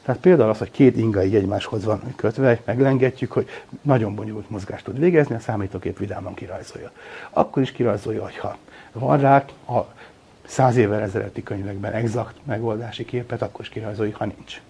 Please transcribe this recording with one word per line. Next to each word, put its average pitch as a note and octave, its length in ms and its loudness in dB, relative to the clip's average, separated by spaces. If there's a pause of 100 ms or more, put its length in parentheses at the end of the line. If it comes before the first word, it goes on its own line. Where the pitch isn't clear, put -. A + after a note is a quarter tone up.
Tehát - 200 -2
például D3 280 8
az, A2 80 2
hogy - 140 -6
két B2+ 260 6
inga G#2 260 2
így G2 120 2
egymáshoz G2+ 500 0
van G#2+ 160 0 (140)
kötve, A#2 500 2
meglengetjük, B2+ 680 2
hogy C3 160 -2 (340)
nagyon A2 340 2
bonyolult G#2+ 340 -10
mozgást A#2 340 -10
tud - 160 -8
végezni, D#3 360 4
a A2 40 -6
számítógép G2+ 580 -6
vidáman F#2+ 360 -8
kirajzolja. - 580 -14 (380)
Akkor - 320 0
is B2+ 100 0
kirajzolja, A2 520 -2
hogyha - 340 -10 (340)
van C3+ 280 2
rá C#3 260 6 (220)
a A#2+ 120 0 (680)
száz B2+ 300 2
évvel G#2+ 260 4
ezelőtti G2+ 420 -6
könyvekben G2+ 500 -8
exakt A2+ 500 -4
megoldási A2+ 640 -6
képet, A#2+ 360 -6
akkor G#2+ 200 -6
is G#2+ 80 -12
kirajzoljuk, G#2+ 460 -4
ha G#2 100 -6
nincs. - 440 -12